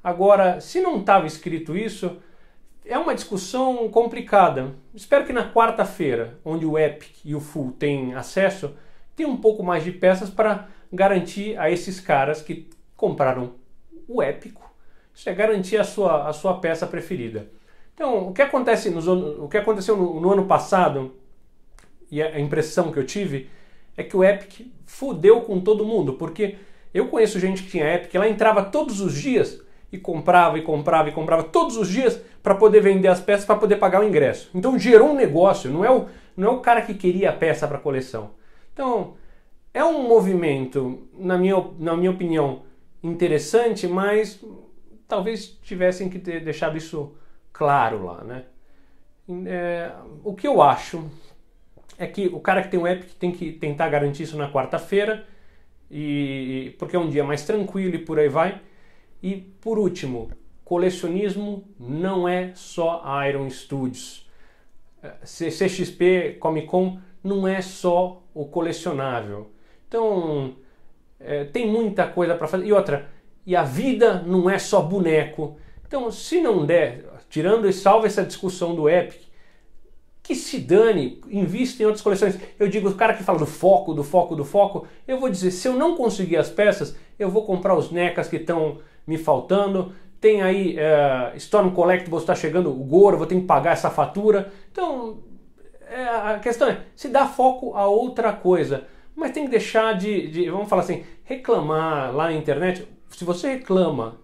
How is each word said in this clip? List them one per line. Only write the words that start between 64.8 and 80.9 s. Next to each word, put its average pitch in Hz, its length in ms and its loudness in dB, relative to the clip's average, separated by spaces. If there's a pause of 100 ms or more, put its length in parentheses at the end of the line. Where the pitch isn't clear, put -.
É, - 80 -18 (120)
C-, 160 280 -8
C 190 160 -2
X 180 220 -4
P, 175 500 2
Comic 156 280 -4
Con, 185 320 0 (220)
não 190 240 -2
é 190 160 -2
só 180 600 -2 (100)
o 147 120 -8
colecionável. 135 1080 -6 (360)
Então, 165 680 -2 (640)
é, 143 240 -6
tem 226 240 -4
muita 214 400 0
coisa 170 260 0
pra 165 140 -4
fazer. 185 180 -4
E 208 60 0
outra, 190 380 2 (360)
e 180 120 0
a 160 60 2
vida 202 640 2
não 180 240 2
é 196 80 2
só 190 240 2
boneco. 156 760 0 (280)
Então, 247 260 -6
se 320 280 -4
não 202 260 2
der, 151 380 2 (260)
tirando 202 380 2
e 190 60 4
salvo 214 320 4
essa 196 180 0
discussão 180 500 -6
do 156 140 0
Epic, - 360 2 (1000)
que 294 120 -6
se - 240 -8
dane, 170 680 2